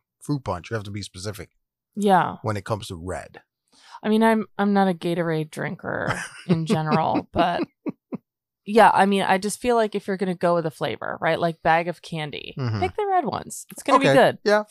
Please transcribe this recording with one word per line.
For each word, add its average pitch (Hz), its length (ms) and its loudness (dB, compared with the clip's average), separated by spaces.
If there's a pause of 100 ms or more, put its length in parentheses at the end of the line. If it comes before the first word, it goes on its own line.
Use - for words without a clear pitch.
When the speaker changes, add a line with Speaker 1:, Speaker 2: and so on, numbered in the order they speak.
(220)
Speaker 1:
fruit 143 220 -4
punch. 87 260 -6
You 113 60 -6
have 107 80 -6
to 101 80 -12
be 101 100 -8
specific 92 500 -12 (440)
Speaker 2:
Yeah. 185 480 2
Speaker 1:
when 104 140 -2
it 98 80 -8
comes 110 240 -4
to 98 60 -10
red. 80 460 -10 (640)
Speaker 2:
I 214 60 -2
mean, 220 120 4
I'm, 226 240 4 (120)
I'm 202 160 2
not 196 160 4
a 185 40 0
Gatorade 165 560 -2
drinker - 720 -6 (240)
in 165 200 2
general, 156 640 0
Speaker 1:
<laughs> - 20 -20
Speaker 2:
but 175 300 0 (1040)
yeah, 208 280 6
I 196 120 6
mean, 196 160 2
I 190 160 2
just 196 240 -6
feel 247 160 2
like 220 180 0
if 202 120 -6
you're 190 100 -4
gonna 185 180 -2
go 175 200 2
with 165 100 0
a 156 60 -2
flavor, - 500 -6
right? 160 180 0
Like 170 240 -2
bag 170 240 2
of 175 140 -8
candy, - 580 -10
Speaker 1:
Mm-hmm. 127 220 -2
Speaker 2:
pick 381 160 -4
the 415 100 -2
red 370 160 0
ones. 131 480 -8
It's - 100 -18
gonna 269 180 4
Speaker 1:
Okay. 269 100 4
Speaker 2:
be 269 40 4
good. 208 300 4
Speaker 1:
Yeah, 208 280 2